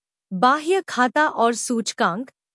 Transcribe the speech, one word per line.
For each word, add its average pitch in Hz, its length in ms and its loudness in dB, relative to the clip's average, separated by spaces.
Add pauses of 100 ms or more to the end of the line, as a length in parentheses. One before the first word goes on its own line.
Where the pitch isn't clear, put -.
(340)
बाह्य 302 480 2
खाता 254 460 0
और 233 260 0
सूचकांक, 226 800 -4 (240)